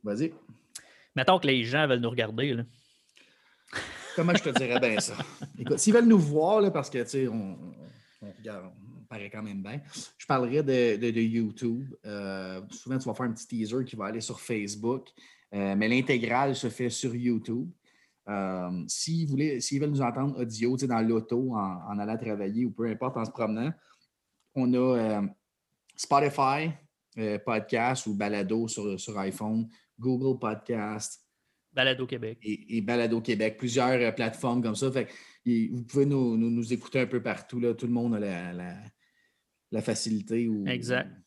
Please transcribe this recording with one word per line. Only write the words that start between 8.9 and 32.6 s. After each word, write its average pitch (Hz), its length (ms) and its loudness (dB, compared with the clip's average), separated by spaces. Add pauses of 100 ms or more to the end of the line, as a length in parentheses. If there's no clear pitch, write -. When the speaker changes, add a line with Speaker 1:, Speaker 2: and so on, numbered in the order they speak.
Speaker 1:
on 117 60 -20
paraît 101 240 -14
quand 107 140 -12
même 101 200 -8
bien. 120 200 -8 (340)
Je - 80 -20
parlerais 131 380 2
de, 123 340 4
de, 117 140 2
de 113 100 2
YouTube. 117 680 0 (200)
Euh, 98 640 -6
souvent, 131 260 -6
tu 131 100 -2
vas 120 60 -2
faire 127 140 -4
un 113 60 -2
petit - 140 -10
teaser 120 380 -2
qui 127 100 -12
va 104 120 -6
aller 110 160 -6
sur 95 180 -10
Facebook, 110 680 -4 (460)
euh, 98 220 0
mais 107 100 4
l'intégrale 127 680 2
se 120 140 -2
fait 123 180 -2
sur 117 260 -4
YouTube. 120 540 0 (580)
Euh, 95 440 -2 (180)
s'ils 165 400 -2
voulaient, 139 320 0
s'ils 143 220 -2
veulent 151 80 0
nous 139 100 0
entendre 131 400 -2
audio, 117 380 0
tu - 20 -2
sais, 135 60 -2
dans 113 200 2
l'auto, 117 480 0
en, 95 380 -4
en 101 60 -4
allant 107 180 -2
travailler 107 480 -2
ou 117 60 0
peu 113 160 -4
importe, 123 320 -2
en 113 80 -2
se 117 40 -8
promenant, 113 400 -2 (840)
on 123 180 2
a, 123 60 4
euh, 113 440 2 (720)
Spotify, 143 760 2 (480)
euh, 104 200 -2
podcast 117 680 0
ou 107 80 -2
balado 104 520 0
sur, 104 320 -4
sur 104 200 -8
iPhone, 107 500 -2 (300)
Google 127 400 0
Podcast. 107 840 -4 (540)
Speaker 2:
Balado 131 320 2
Québec. 113 360 -8
Speaker 1:
Et, 107 360 -4